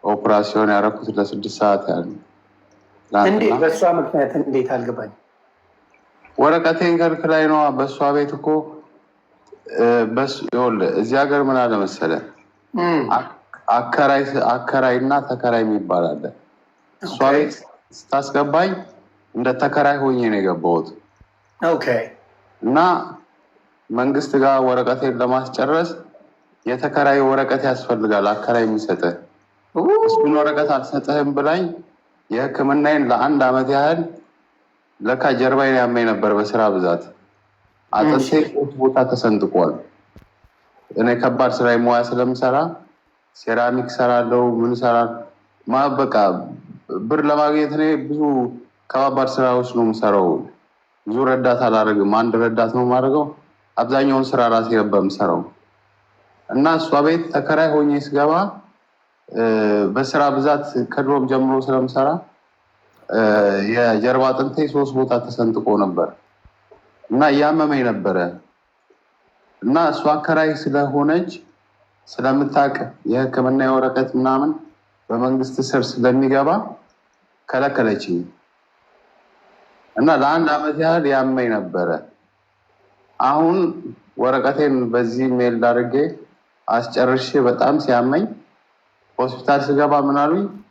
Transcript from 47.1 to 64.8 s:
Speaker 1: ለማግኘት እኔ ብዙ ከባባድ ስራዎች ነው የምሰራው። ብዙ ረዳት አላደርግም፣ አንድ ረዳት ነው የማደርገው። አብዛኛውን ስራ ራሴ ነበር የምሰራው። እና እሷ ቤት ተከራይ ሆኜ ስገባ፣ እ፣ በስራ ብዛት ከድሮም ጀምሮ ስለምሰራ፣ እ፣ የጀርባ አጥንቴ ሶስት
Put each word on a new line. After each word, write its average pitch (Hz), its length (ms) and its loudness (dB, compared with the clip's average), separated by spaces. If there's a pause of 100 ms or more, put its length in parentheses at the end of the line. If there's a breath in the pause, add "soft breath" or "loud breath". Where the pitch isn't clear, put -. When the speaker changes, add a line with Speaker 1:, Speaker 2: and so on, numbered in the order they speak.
Speaker 1:
ለማግኘት 147 500 0
እኔ 156 120 0 (140)
ብዙ 147 220 -6 (680)
ከባባድ 131 400 0
ስራዎች 127 420 0
ነው 120 120 0
የምሰራው። 104 440 2 (800)
ብዙ 107 160 -4
ረዳት 127 380 2
አላደርግም፣ 107 520 2
አንድ 117 240 2
ረዳት 113 360 0
ነው 127 100 0
የማደርገው። 131 420 2 (520)
አብዛኛውን 135 480 0
ስራ 127 220 0
ራሴ 113 260 2
ነበር 104 260 2
የምሰራው። 95 420 -2 (1080)
እና 135 240 0
እሷ 160 160 -2 (120)
ቤት 165 260 2
ተከራይ 156 420 0
ሆኜ 147 220 2 (100)
ስገባ፣ 143 320 0 (960)
እ፣ 113 140 -4 (440)
በስራ 131 340 -2 (100)
ብዛት 143 300 0 (260)
ከድሮም 135 380 -2
ጀምሮ 131 340 0
ስለምሰራ፣ 131 500 0 (1000)
እ፣ 107 100 -2 (500)
የጀርባ 120 560 2
አጥንቴ 135 320 -2 (100)
ሶስት 135 260 -2